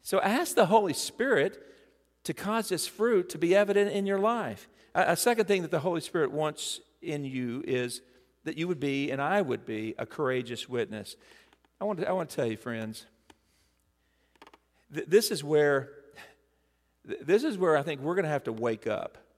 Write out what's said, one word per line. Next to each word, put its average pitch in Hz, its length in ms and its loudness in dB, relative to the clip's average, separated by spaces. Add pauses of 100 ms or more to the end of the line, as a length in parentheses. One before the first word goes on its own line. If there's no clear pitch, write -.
So - 120 2
ask 247 340 0
the 214 100 8
Holy 196 280 4
Spirit - 680 0 (600)
to 165 100 -6
cause 214 360 -2
this 175 180 -2
fruit 208 420 2
to - 80 -10
be 170 180 4
evident 202 360 4
in 202 160 0
your 196 100 0
life. 202 500 -2 (280)
A, 151 160 4
a 139 40 4
second 226 300 2
thing 190 160 2
that 165 100 -4
the 165 80 2
Holy 165 220 0
Spirit - 300 0
wants 151 500 -4 (200)
in 147 240 -6
you 127 420 -4
is 123 340 -2 (420)
that 156 140 -6
you 165 100 -2
would 170 120 -2
be, 139 320 -2
and 135 100 -2
I 185 220 2
would 120 240 -4
be, 110 320 -4
a 110 80 -6
courageous 127 600 -4
witness. 110 480 -6 (640)
I 190 60 -6
want 202 140 -4
to, - 100 -4
I - 20 0
want 180 200 -2
to - 40 -12
tell 131 120 0
you, 110 100 -2
friends, 110 480 -10 (1900)
th-, - 160 -6
this 214 220 6
is 151 140 -4
where, 147 480 2 (1160)
th-, - 140 -8
this 196 220 2
is 294 120 -2
where 170 220 4
I 139 60 2
think 147 180 -6
we're 160 140 -2
gonna 175 140 0
have 143 160 -2
to 120 60 -2
wake 110 360 -4
up. - 320 -6 (180)